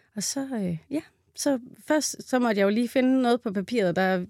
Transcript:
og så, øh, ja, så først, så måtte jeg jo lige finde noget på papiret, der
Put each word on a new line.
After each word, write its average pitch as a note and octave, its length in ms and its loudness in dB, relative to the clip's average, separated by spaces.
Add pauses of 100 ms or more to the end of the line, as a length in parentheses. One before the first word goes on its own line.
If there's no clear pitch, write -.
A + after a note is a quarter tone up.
(160)
og G#3 60 -6
så, C4+ 320 -4
øh, F#3 220 -2 (140)
ja, C#4+ 100 -2 (340)
så C#4 240 0 (280)
først, - 420 -2
så C4 100 0
måtte A#3 200 2
jeg G3+ 60 4
jo G3 60 4
lige A#3 180 0
finde C4 340 2
noget A#3+ 180 2
på A3 120 -6
papiret, F#3+ 440 0
der F#3 340 0